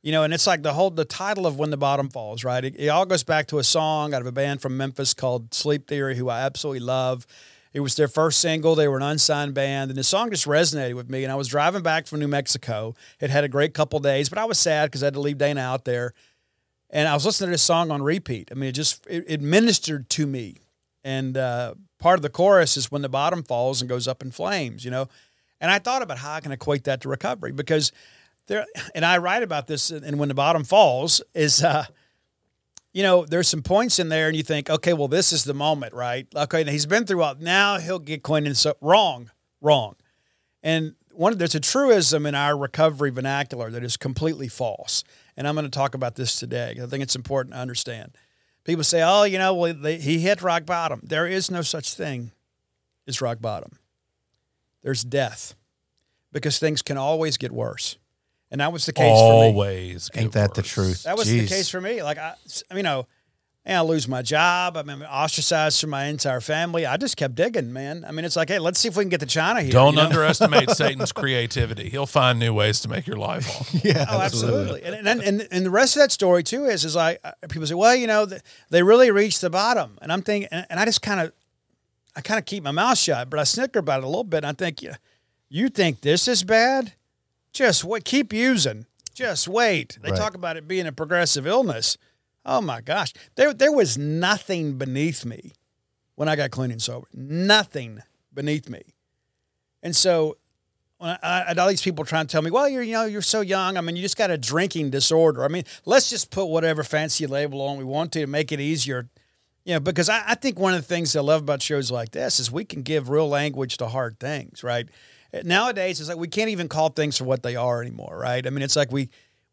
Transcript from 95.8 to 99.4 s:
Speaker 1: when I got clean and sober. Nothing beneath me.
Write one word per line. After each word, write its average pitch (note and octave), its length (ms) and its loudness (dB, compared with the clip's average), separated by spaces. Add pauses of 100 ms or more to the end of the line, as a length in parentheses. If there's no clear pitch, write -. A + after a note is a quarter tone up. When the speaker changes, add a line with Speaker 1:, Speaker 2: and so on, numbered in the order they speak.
Speaker 1:
when D3+ 140 -2
I D#3 80 0
got C#3 160 -2
clean B2+ 180 -4
and A2+ 100 -10
sober. A#2+ 320 -8
Nothing C#3+ 880 -2 (300)
beneath D3 380 -4
me. A2 100 -12 (1000)